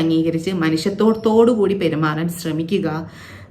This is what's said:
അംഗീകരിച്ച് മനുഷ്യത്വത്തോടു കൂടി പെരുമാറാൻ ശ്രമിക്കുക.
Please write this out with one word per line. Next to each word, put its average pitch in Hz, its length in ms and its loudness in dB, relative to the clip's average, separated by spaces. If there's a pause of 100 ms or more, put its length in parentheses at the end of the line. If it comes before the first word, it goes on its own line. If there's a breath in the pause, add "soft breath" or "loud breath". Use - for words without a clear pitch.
അംഗീകരിച്ച് 165 480 0
മനുഷ്യത്വത്തോടു 214 1000 2
കൂടി 202 240 2
പെരുമാറാൻ 160 540 0
ശ്രമിക്കുക. 165 840 -4 (400 loud breath)